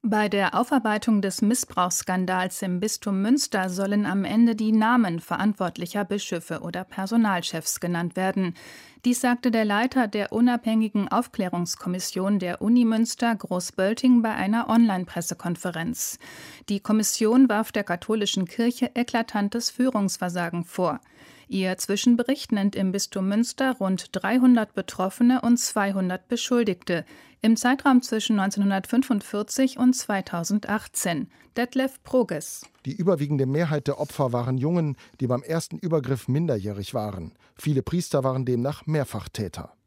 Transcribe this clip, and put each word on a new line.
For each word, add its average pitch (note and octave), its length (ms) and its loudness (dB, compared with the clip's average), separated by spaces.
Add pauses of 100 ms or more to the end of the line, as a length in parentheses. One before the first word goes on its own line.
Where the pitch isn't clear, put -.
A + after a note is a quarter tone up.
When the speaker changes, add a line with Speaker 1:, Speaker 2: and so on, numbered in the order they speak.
Speaker 1:
Bei G#3+ 220 2
der G3 260 2
Aufarbeitung G#3+ 680 2
des G3 180 -2
Missbrauchsskandals F#3 1200 0
im F3+ 180 -2
Bistum G3 440 -2
Münster G#3+ 480 2
sollen G3 340 0
am F#3+ 220 0
Ende A#3 280 4
die A3 160 0
Namen A3 480 4
verantwortlicher F#3 840 -2
Bischöfe F3+ 560 -6
oder F3 240 -8
Personalchefs F#3+ 960 -2
genannt F3 340 -4
werden. F#3 380 -2 (540)
Dies B3 160 2
sagte A#3+ 280 2
der A3 140 2
Leiter A3+ 420 2
der G#3 240 -4
unabhängigen A3 760 2
Aufklärungskommission F#3 1300 -2
der F3+ 220 -4
Uni A#3+ 240 4
Münster A3+ 500 0
Großbölting G3+ 880 2
bei A3 140 0
einer A3 340 0
Online-Pressekonferenz. F3 1500 -2 (500)
Die G3 120 -2
Kommission A3 680 4
warf A3 240 0
der G#3 120 -2
katholischen G#3 600 -2
Kirche A#3 500 -2
eklatantes A#3 760 -2
Führungsversagen F3+ 920 -2
vor. F3 360 -2 (480)
Ihr F#3+ 300 -2
Zwischenbericht A#3+ 760 0
nennt G3+ 240 0
im F#3+ 160 0
Bistum G3 360 -4
Münster A#3 440 0
rund F#3+ 400 -2
dreihundert A#3 640 4
Betroffene A#3+ 680 0
und A#3+ 160 4
zweihundert G3 680 -2
Beschuldigte G#3 760 0 (380)
im A3 160 4
Zeitraum B3+ 420 4
zwischen A3 360 -2
neunzehnhundertfünfundvierzig G#3 1400 0
und B3+ 140 6
zweitausendachtzehn. F#3+ 1400 -4 (300)
Detlef C4 440 -2
Proges. - 640 -2 (200)
Speaker 2:
Die C3 100 -6
überwiegende D3 480 2
Mehrheit D3 420 0
der C#3+ 140 -4
Opfer C#3 320 -2
waren B2 240 0
Jungen, D3+ 400 0 (240)
die C3 60 0
beim A#2+ 160 0
ersten D#3+ 340 -4
Übergriff C#3 500 -2
minderjährig G#2+ 680 -2
waren. G2+ 400 -6 (200)
Viele C#3 280 0
Priester D#3+ 420 -2
waren C3 220 -2
demnach B2+ 400 -2
Mehrfachtäter. A2 880 -6 (120)